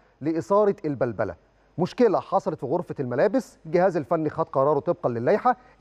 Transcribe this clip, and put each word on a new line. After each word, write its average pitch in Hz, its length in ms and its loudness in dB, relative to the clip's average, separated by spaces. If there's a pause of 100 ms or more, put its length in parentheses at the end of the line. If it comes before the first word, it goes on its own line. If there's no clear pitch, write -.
(200)
لإثارة 175 640 2
البلبلة. 117 500 -2 (440)
مشكلة 180 420 2
حصلت 175 380 -4
في 143 80 -8
غرفة 143 340 -4
الملابس، 160 640 0
الجهاز 175 300 2
الفني 156 340 -2
خد 160 160 -4
قراره 143 320 2
طبقًا 131 300 -2
للائحة، 170 480 0 (240)